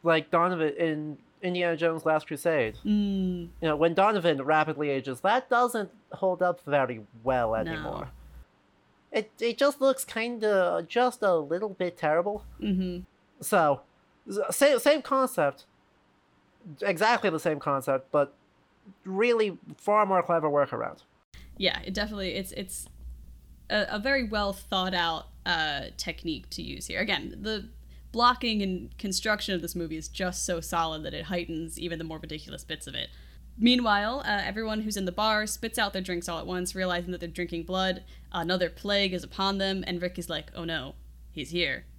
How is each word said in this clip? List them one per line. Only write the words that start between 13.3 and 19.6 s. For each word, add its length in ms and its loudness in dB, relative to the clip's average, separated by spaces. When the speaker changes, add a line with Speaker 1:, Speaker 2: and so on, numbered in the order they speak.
Speaker 1:
So, 420 4
s-, 300 -2
same, 220 6
same 220 4
concept. 600 0
Exactly 480 4
the 100 0
same 200 0
concept, 520 0
but 220 4
really 520 2